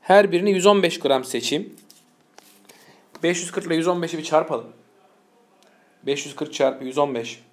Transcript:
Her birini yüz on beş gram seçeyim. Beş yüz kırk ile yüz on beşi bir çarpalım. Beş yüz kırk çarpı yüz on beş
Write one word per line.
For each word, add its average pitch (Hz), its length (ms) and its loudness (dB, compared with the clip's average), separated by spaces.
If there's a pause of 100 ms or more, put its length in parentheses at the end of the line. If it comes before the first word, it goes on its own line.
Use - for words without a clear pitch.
Her 196 300 6
birini 196 200 2
yüz 185 140 2
on 202 180 6
beş - 160 -2
gram 135 240 0
seçeyim. - 520 -6 (1500)
Beş 175 180 0
yüz 170 100 -10
kırk 180 160 -8
ile 165 80 0
yüz 165 120 0
on 175 140 0
beşi 170 160 -6
bir 151 60 -8
çarpalım. 156 440 0 (1400)
Beş 139 200 -4
yüz 147 100 -14
kırk 147 180 -10
çarpı 131 320 -2
yüz 131 120 -6
on 143 180 0
beş 117 380 -10